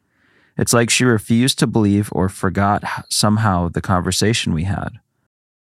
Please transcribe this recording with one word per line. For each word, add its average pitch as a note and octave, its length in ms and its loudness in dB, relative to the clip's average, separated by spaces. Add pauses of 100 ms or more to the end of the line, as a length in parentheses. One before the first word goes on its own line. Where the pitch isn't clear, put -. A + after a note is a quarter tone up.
(560)
It's - 180 0
like A#2 180 2
she - 120 2
refused A#2+ 560 2
to A#2 80 2
believe G#2 440 2
or F#2 180 -2
forgot G2 540 -2
h-, - 260 -8
somehow G#2+ 600 0
the - 120 -4
conversation F#2 720 0
we D#2+ 120 -2
had. - 340 -6 (800)